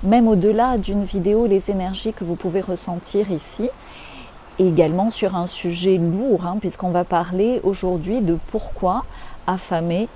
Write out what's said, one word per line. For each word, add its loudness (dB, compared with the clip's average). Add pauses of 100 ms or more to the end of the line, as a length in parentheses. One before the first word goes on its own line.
même 6
au-delà 4
d'une -2
vidéo, 2
les 2
énergies -2
que -8
vous -4
pouvez -2
ressentir -4
ici. -6 (920)
Et 6
également 4
sur -2
un -2
sujet 0
lourd, 2
hein, -2
puisqu'on -4
va 2
parler 0
aujourd'hui 0
de 2 (140)
pourquoi -2 (460)
affamer -2